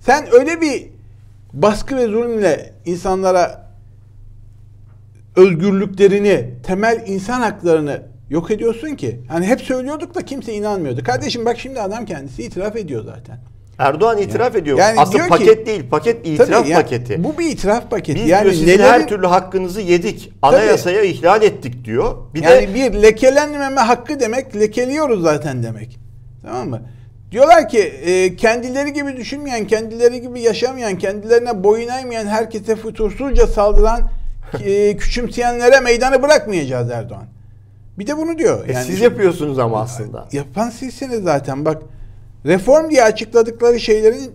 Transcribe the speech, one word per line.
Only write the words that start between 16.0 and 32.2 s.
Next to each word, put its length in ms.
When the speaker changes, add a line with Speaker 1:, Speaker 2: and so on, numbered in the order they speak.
Speaker 2:
itiraf 220
Speaker 1:
Tabii 200
ya, 120
Speaker 2:
paketi. 440
Speaker 1:
bu 140
bir 120
itiraf 400
paketi. 300
Speaker 2:
"Biz," 80
Speaker 1:
Yani 140
Speaker 2:
diyor, 120
"sizin 120
Speaker 1:
nelerin 160
Speaker 2:
her 260
türlü 180
hakkınızı 540
yedik. 520
Speaker 1:
Tabii. 140
Speaker 2:
Anayasaya 460
ihlal 400
ettik." 420
diyor. 320
Bir 80
Speaker 1:
Yani 260
Speaker 2:
de 60
Speaker 1:
bir 280
lekelenmeme 800
hakkı 400
demek, 360
lekeliyoruz 680
zaten 400
demek. 360
Tamam 260
mı? 140
Diyorlar 380
ki, 120
e, 560
kendileri 560
gibi 240
düşünmeyen, 500
kendileri 540
gibi 200
yaşamayan, 580
kendilerine 680
boyun 240
eğmeyen, 380